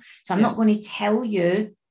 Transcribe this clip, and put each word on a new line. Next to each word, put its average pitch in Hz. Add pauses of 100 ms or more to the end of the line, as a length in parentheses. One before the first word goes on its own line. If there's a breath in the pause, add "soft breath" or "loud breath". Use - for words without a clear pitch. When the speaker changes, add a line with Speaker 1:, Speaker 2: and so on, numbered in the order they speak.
(260 loud breath)
Speaker 1:
So 190
I'm 196
Speaker 2:
Yeah. 220
Speaker 1:
not 220
gonna 214
tell 214
you 202 (160)